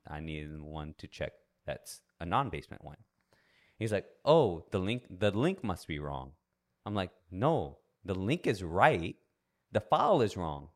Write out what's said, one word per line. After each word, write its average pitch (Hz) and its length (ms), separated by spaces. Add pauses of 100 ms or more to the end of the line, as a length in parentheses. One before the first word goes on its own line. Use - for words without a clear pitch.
I 78 120
needed 76 400
the 73 40
one 76 360
to 78 80
check 76 240 (340)
that's - 360 (180)
a 85 60
non-basement 90 580
one." - 140 (840)
He's 107 120
like, 98 140 (180)
"Oh, 117 480
the 98 80
link, 110 300
the 98 220
link 151 320
must 92 240
be 76 120
wrong." 69 340 (520)
I'm 104 80
like, 95 160 (220)
"No, 98 480 (240)
the 95 100
link 101 320
is 110 180
right. 90 520 (560)
The 107 100
file 180 400
is 104 160
wrong." 76 380